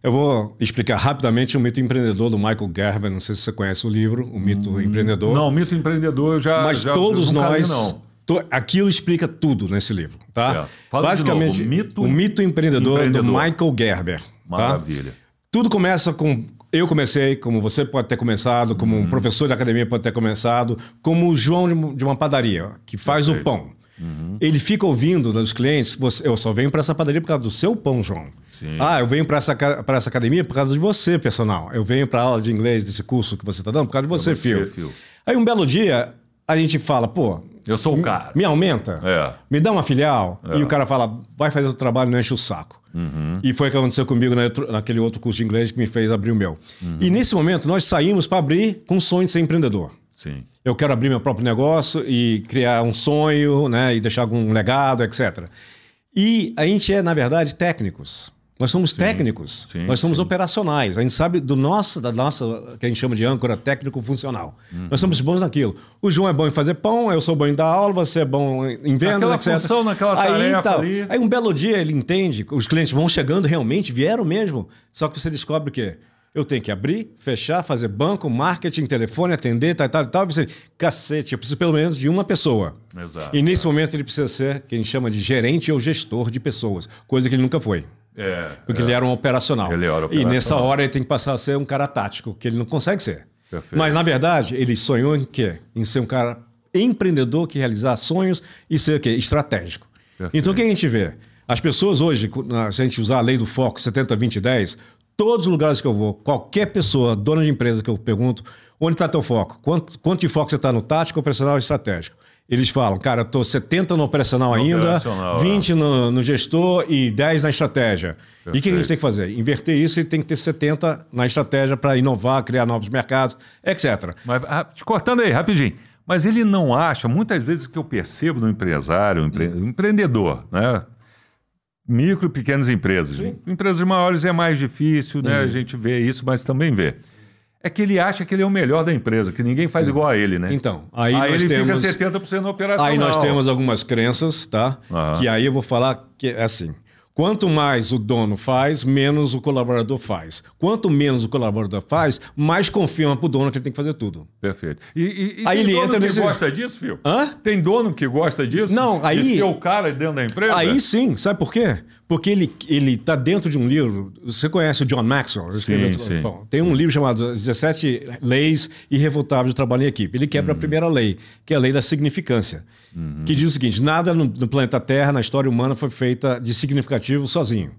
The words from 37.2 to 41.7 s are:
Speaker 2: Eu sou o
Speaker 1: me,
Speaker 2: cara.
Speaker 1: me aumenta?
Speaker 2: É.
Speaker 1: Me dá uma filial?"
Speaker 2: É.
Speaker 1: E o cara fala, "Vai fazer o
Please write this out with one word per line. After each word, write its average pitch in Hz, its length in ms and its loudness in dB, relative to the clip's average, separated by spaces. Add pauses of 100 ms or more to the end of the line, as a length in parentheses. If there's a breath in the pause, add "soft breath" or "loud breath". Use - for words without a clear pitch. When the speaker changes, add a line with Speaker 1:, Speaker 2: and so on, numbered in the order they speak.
Speaker 2:
Eu 107 100 0
sou 160 140 0
o 139 60 2
Speaker 1:
me, 170 40 0
Speaker 2:
cara. 98 320 -4
Speaker 1:
me 175 100 2
aumenta? 147 600 0
Speaker 2:
É. 80 300 0 (140)
Speaker 1:
Me 147 120 0
dá 208 100 4
uma 185 140 2
filial?" 127 640 0
Speaker 2:
É. 151 100 0
Speaker 1:
E 147 60 2
o - 20 0
cara 143 180 0
fala, 120 360 0 (160)
"Vai 147 160 0
fazer 143 160 2
o 131 60 -2